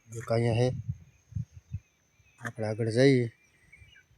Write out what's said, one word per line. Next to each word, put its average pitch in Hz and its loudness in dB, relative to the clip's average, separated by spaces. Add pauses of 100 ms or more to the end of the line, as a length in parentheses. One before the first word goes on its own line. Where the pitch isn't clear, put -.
(120)
જો 113 -14
કે - -4
અહીંયા 117 2
હે. 127 4 (1700)
આપણે 117 -8
આગળ 110 -2
જઈએ. 127 6 (920)